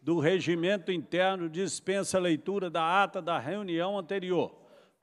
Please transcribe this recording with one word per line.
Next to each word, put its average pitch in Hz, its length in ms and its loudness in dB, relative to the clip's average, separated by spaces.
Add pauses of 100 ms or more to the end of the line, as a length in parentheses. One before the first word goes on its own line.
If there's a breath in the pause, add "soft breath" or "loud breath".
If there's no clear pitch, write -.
do 165 160 2
Regimento 170 720 2
Interno, 180 580 0
dispensa 185 680 -2
a - 20 4
leitura 180 480 0
da 170 340 2
ata 190 200 -2
da 165 160 0
reunião 180 580 -2
anterior, 180 560 0 (500 loud breath)